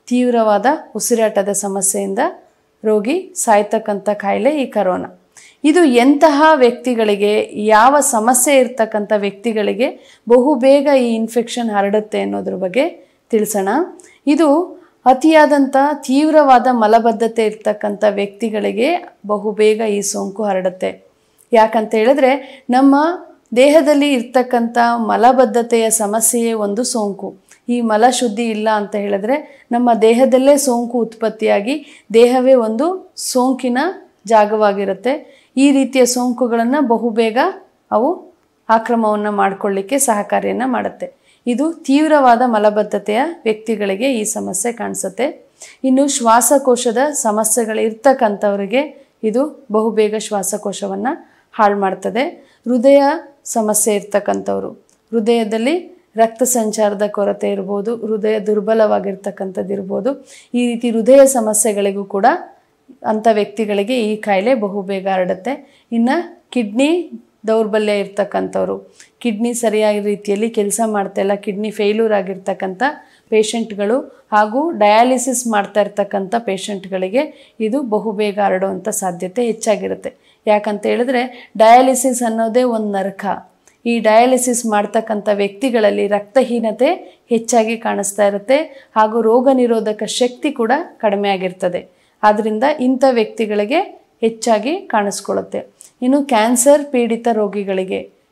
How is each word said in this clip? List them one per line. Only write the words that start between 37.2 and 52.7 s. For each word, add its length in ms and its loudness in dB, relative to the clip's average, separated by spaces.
ಅವು 420 -2
ಆಕ್ರಮವನ್ನ 600 0
ಮಾಡ್ಕೊಳ್ಳಿಕ್ಕೆ 680 -2
ಸಹಕಾರಿಯನ್ನ 680 -2
ಮಾಡುತ್ತೆ. 600 -6
ಇದು 260 -2
ತೀವ್ರವಾದ 720 2
ಮಲಬದ್ಧತೆಯ 760 0
ವ್ಯಕ್ತಿಗಳಿಗೆ 760 -2
ಈ 40 -4
ಸಮಸ್ಯೆ 480 -6
ಕಾಣಿಸುತ್ತೆ. 760 -8
ಇನ್ನು 240 2
ಶ್ವಾಸಕೋಶದ 920 2
ಸಮಸ್ಯೆಗಳು 720 -2
ಇರ್ತಕ್ಕಂಥವರಿಗೆ 1300 -2
ಇದು 480 -2
ಬಹುಬೇಗ 460 0
ಶ್ವಾಸಕೋಶವನ್ನ 880 -6
ಹಾಳು 280 2
ಮಾಡ್ತದೆ. 440 -2
ಹೃದಯ 360 6